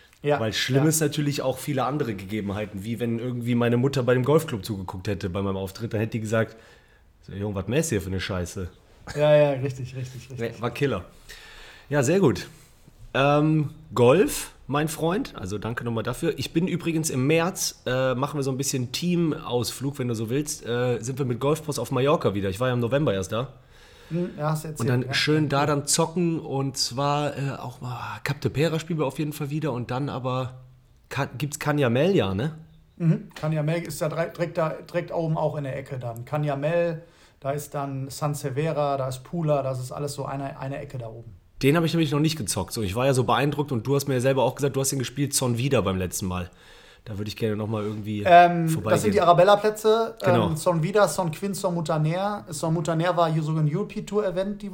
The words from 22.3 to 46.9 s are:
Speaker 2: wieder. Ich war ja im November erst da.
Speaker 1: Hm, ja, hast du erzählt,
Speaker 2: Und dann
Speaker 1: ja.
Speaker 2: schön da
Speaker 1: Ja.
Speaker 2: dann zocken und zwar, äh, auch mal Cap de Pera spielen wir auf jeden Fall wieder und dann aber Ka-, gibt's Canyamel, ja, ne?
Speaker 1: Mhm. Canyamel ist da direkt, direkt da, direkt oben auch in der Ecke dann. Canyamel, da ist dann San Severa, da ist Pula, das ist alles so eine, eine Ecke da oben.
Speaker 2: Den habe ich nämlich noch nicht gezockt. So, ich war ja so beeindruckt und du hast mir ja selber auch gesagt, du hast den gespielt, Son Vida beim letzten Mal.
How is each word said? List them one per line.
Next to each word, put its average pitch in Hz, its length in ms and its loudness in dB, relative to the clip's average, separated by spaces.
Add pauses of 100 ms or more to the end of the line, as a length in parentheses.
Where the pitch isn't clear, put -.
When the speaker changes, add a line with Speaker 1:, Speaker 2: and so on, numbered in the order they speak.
Speaker 2:
wieder. 98 140 0
Ich 95 100 -4
war 127 80 0
ja 127 80 2
im 120 40 0
November 120 340 2
erst 95 180 -4
da. 120 220 -4 (580)
Speaker 1:
Hm, 175 260 -2
ja, 151 140 -2
hast 156 120 -4
du 160 60 -10
erzählt, 151 120 -8
Speaker 2:
Und 117 60 2
dann 123 200 2
Speaker 1:
ja. 127 60 -6
Speaker 2:
schön 151 360 2
da 139 120 2
Speaker 1:
Ja. 147 40 2
Speaker 2:
dann 143 220 0
zocken 165 520 0
und 135 380 -4
zwar, 143 600 0
äh, 135 220 -2
auch 123 220 -12
mal - 420 -8
Cap - 180 -4
de 113 100 0
Pera 156 280 0
spielen 160 200 -4
wir 156 60 0
auf 131 140 -4
jeden 147 140 -2
Fall 147 160 -6
wieder 147 220 -2
und 120 200 -4
dann 147 180 -2
aber 127 500 -4 (500)
Ka-, 139 160 -4 (120)
gibt's 143 200 -6
Canyamel, 143 580 2
ja, 95 200 2
ne? 143 180 -2 (440)
Speaker 1:
Mhm. 170 360 2
Canyamel 156 500 -2
ist - 180 -10
da 156 80 0
direkt, 160 280 -4
direkt 170 220 -4
da, 160 100 2
direkt 175 420 -6
oben 165 260 0
auch 156 180 0
in 151 80 -4
der 139 120 -4
Ecke 135 220 -8
dann. 120 280 -8
Canyamel, 151 760 0 (380)
da 139 120 -4
ist 147 220 -6
dann 139 380 -6
San 147 240 -2
Severa, 143 640 0
da 131 100 -2
ist 127 160 -8
Pula, 151 400 0
das 131 160 -2
ist 127 120 -8
alles 147 220 -6
so 135 120 -6
eine, 139 340 -8
eine 135 200 -6
Ecke - 200 -10
da 113 80 -10
oben. 117 260 -16 (280)
Speaker 2:
Den 139 140 6
habe 165 100 4
ich 156 80 0
nämlich 165 180 2
noch 143 80 2
nicht 156 180 2
gezockt. 98 360 -4
So, 117 80 -4
ich 95 140 -2
war 123 100 2
ja 139 80 4
so 123 120 2
beeindruckt 139 480 2
und 110 120 -2
du 135 100 0
hast 139 120 0
mir 139 80 0
ja 123 60 2
selber 131 220 4
auch 123 120 2
gesagt, 139 200 0
du 135 60 0
hast 135 100 0
den 139 80 -2
gespielt, 139 340 -2
Son 120 240 2
Vida 127 240 2
beim 95 160 0
letzten 92 280 -4
Mal. 90 240 -4 (560)